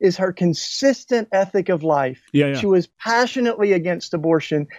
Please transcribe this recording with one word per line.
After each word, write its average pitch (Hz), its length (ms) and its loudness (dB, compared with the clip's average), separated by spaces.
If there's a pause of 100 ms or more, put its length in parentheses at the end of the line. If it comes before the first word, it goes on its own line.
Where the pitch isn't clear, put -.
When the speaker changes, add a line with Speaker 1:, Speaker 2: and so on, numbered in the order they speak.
Speaker 1:
is 185 160 2
her 185 160 -2
consistent 226 1000 0
ethic 190 380 0
of 165 160 -2
life. 139 360 0 (120)
Speaker 2:
Yeah, 143 140 4
yeah. 139 80 -2
Speaker 1:
She 135 120 -4
was 185 220 2 (100)
passionately 233 760 0
against 175 400 -2
abortion, 156 540 0 (120)